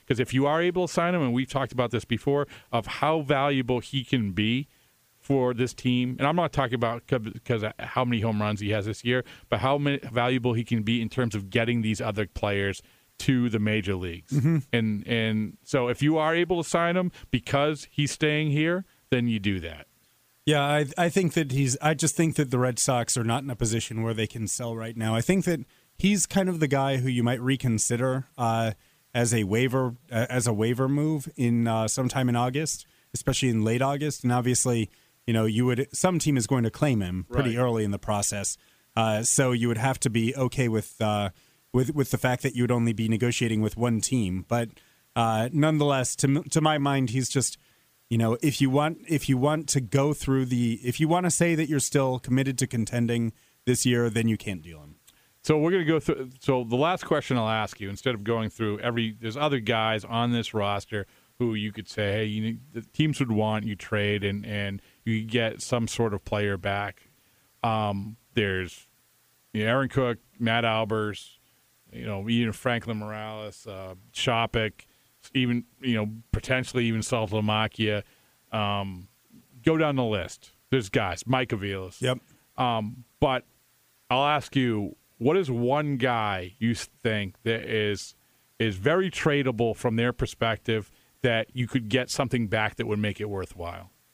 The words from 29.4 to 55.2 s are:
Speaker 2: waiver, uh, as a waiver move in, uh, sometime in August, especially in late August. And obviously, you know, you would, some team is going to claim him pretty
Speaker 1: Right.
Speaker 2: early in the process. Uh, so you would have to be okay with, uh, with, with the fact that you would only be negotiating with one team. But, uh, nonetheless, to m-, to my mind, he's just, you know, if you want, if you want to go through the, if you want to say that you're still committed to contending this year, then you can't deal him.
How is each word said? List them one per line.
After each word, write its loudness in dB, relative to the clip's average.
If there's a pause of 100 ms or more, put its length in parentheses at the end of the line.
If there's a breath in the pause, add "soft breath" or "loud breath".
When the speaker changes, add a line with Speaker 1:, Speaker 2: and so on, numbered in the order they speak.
Speaker 2:
waiver, 0 (160)
uh, 0
as 0
a 2
waiver 0
move -2
in, 2
uh, 0
sometime 0
in 2
August, -2 (260 soft breath)
especially 0
in 2
late 2
August. -2
And 2
obviously, 2 (380 soft breath)
you 2
know, 4
you 2
would, 0
some 2
team 2
is 2
going 2
to 2
claim 2
him -4
pretty 0
Speaker 1:
Right. 2
Speaker 2:
early 2
in 0
the -2
process. -2 (400 soft breath)
Uh, 2
so 4
you 0
would 2
have 0
to 2
be 0
okay 0
with, -2
uh, 0 (400 soft breath)
with, 0
with 0
the 0
fact 0
that -2
you 2
would 2
only 2
be 0
negotiating 2
with 0
one 0
team. 0
But, 0 (440 soft breath)
uh, 2
nonetheless, 2
to 2
m-, 2
to 0
my 4
mind, 2
he's -2
just, -2 (500 soft breath)
you 0
know, 2
if 2
you 4
want, 0
if -2
you 4
want 0
to 0
go 2
through 0
the, 0
if -2
you 4
want 2
to 2
say 2
that 0
you're 2
still 0
committed 0
to 2
contending 0 (320 soft breath)
this 4
year, 4
then 2
you 2
can't -8
deal -18
him. -20 (480 soft breath)